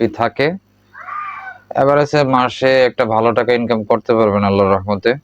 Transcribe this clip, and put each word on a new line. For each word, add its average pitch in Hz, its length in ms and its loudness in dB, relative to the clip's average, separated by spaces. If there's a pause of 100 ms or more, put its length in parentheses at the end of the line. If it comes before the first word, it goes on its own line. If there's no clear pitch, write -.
be 117 160 0
থাকে। 117 300 -2 (1300)
এবার 143 240 2
হচ্ছে 147 220 0
মাসে 131 600 2
একটা 123 200 0
ভালো 110 280 0
টাকা 117 200 0
ইনকাম 117 320 -2
করতে - 300 0
পারবেন 104 300 2
আল্লাহর 98 280 2
রহমতে। 98 520 -2